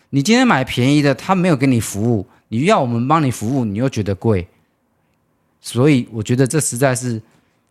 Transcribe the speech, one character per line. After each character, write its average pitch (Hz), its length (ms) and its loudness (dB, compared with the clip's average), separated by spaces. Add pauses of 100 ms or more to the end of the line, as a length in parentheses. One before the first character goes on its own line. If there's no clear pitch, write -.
(100)
你 139 120 0
今 214 140 2
天 254 100 2
买 147 180 2
便 131 300 0
宜 151 60 4
的， 139 140 2
他 - 200 -2
没 185 140 2
有 165 60 4
给 131 120 0
你 127 120 2
服 107 340 -2
务， 101 140 -2 (220)
你 117 160 -4
要 202 160 2
我 131 60 0
们 120 200 -2
帮 156 160 2
你 131 80 0
服 117 260 -4
务， 127 80 0
你 101 140 -4
又 131 100 0
觉 113 140 -4
得 98 120 -4
贵。 92 340 -2 (1120)
所 127 280 0
以 127 220 2
我 107 120 -6
觉 - 120 -2
得 131 120 2
这 156 140 -2
实 - 160 -4
在 127 180 2
是 117 260 -6 (500)